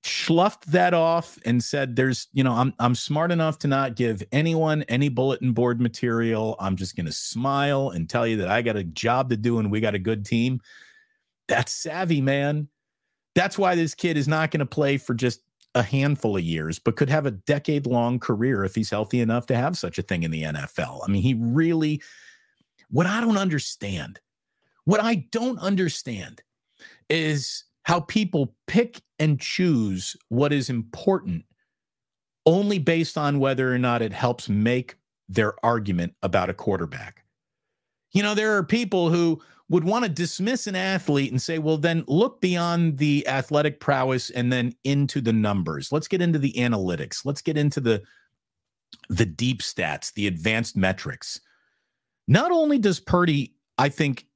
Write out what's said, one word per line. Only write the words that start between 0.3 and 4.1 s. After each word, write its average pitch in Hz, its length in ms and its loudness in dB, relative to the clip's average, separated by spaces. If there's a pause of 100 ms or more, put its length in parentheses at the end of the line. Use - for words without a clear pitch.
that 180 220 4
off 165 500 0
and 120 180 2
said, 135 320 -4
"There's, 131 380 0
you 135 100 2
know, 131 100 2
I'm, 123 280 0
I'm 120 140 4
smart 156 360 -2
enough 160 300 0
to 147 80 -2
not 135 260 0
give 110 280 -2 (100)